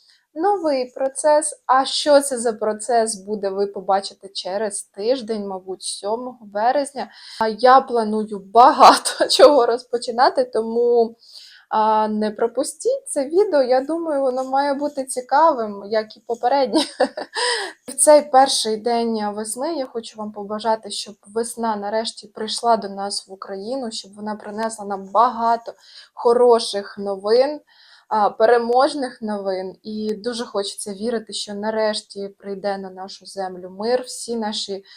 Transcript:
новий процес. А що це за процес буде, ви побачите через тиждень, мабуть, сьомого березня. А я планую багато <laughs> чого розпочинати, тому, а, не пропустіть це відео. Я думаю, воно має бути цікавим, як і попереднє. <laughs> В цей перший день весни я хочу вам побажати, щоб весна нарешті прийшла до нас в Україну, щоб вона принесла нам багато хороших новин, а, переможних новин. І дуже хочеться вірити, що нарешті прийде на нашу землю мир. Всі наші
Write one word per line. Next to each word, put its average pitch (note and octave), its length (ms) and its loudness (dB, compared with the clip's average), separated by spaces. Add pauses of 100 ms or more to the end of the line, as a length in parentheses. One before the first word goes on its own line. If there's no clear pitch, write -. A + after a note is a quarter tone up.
(380)
новий D#4 580 0
процес. D4+ 720 0
А C4 200 2
що C#4+ 360 4
це C#4 160 -6
за A#3 160 -2
процес A3 640 -2
буде, G3 340 -6
ви G3 180 -2
побачите G3 600 -4
через G3 540 -6
тиждень, A3 640 -4
мабуть, F#3 360 -10
сьомого B3 580 -8
березня. A3+ 680 -2 (300)
А A3 60 2
я B3 340 6
планую G#3+ 580 -4
багато B3 880 6
<laughs> - 20 -8
чого C#4+ 360 6
розпочинати, B3 760 0
тому, A#3 720 0 (540)
а, G#3+ 380 2
не G#3+ 240 -2
пропустіть C#4 760 -2
це C#4 180 -2
відео. E4 380 2
Я B3+ 180 4
думаю, D#4 400 -4
воно C4 220 -2
має C4+ 300 0
бути C#4+ 300 -4
цікавим, B3+ 840 0
як G#3+ 320 -4
і - 20 -20
попереднє. B3 640 0 (540)
<laughs> A4+ 520 -4
В - 60 -14
цей D4+ 280 6
перший C4 560 2
день A3+ 560 -2
весни B3 420 -6
я C4+ 100 -4
хочу A#3 320 -12
вам G#3+ 140 -10
побажати, G#3+ 600 -4
щоб G3+ 240 -10 (120)
весна A3+ 480 -4
нарешті G#3+ 520 -6
прийшла A3 500 -2
до G3+ 120 -8
нас G3 380 -8
в G3 60 -20
Україну, G#3+ 580 -8
щоб G3+ 220 -12
вона G#3 220 -10
принесла G#3+ 500 -8
нам G3 260 -8
багато A#3 640 0 (400)
хороших A#3 840 2
новин, G#3+ 640 0 (480)
а, G#3 220 2
переможних A#3+ 920 2
новин. G3 600 -6
І G#3+ 300 -6
дуже A3+ 320 -8
хочеться G3+ 480 -6
вірити, A3 400 -6
що G#3 200 -10
нарешті G#3+ 760 -4
прийде G3 500 -8
на F#3+ 120 -12
нашу F#3 360 -16
землю F#3 440 -10
мир. A3 320 -2
Всі A#3 340 -10
наші G#3 480 -6 (140)